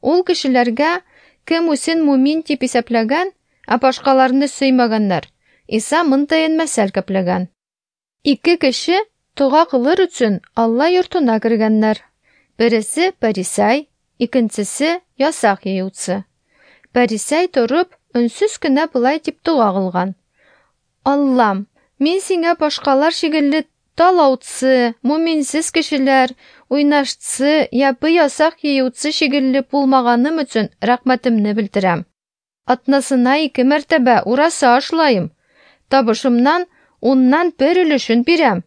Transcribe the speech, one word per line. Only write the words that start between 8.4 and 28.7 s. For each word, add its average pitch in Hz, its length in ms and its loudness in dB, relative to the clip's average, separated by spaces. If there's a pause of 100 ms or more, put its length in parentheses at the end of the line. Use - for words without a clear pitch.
кеше 330 420 0 (380)
дога 277 280 2
кылыр 320 400 0
өчен 226 360 -2 (120)
Алла 233 360 0
йортына 349 520 0
кергәннәр. 220 580 0 (600)
Бересе 233 540 0
Парисай, 220 760 -2 (320)
икенчесе 254 800 -2 (160)
ясак 254 500 -2
яючы. 190 560 -6 (720)
Парисай 247 540 0
торып, 277 480 -2 (140)
өнсез 240 480 -2
кенә 294 340 0
болай 269 280 0
дип - 220 -10
дога 247 300 0
кылган: 185 420 -4 (920)
«Аллам, 254 600 0 (340)
мин 330 200 0
сиңә 339 360 -2
башкалар 294 560 0
шикелле 302 520 -2 (340)
талаучы, 262 1040 2
мөминсез 311 680 -2
кешеләр, 269 640 0 (360)
уйнашчы, 285 1000 0
япы 269 440 0
ясак 311 480 0
яючы 269 500 -2